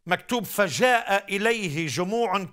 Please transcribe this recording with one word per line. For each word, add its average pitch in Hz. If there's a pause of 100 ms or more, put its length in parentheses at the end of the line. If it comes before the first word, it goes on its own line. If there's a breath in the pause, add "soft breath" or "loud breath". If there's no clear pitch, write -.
مكتوب: 185
"فجاء 196
إليه 196
جموع 185